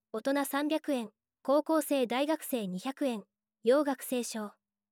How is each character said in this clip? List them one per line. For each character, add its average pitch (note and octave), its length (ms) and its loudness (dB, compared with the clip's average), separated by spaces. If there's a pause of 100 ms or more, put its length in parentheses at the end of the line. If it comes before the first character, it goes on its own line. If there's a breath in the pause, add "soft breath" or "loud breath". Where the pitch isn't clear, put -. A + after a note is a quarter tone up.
(140)
大 A3 80 -4
人 C#4 240 0
三 C#4+ 240 -2
百 D4+ 240 0
円、 A#3 160 -2 (320)
高 C#4+ 200 4
校 D#4 200 2
生、 C#4 260 0
大 B3 180 0
学 D#4 180 -2
生 A3 240 -4
二 F#3 120 -6
百 C4+ 260 -4
円、 A3+ 180 -2 (420)
要 C4+ 180 6
学 C4+ 180 -2
生 B3 220 -2
証。 G#3+ 300 -8 (380)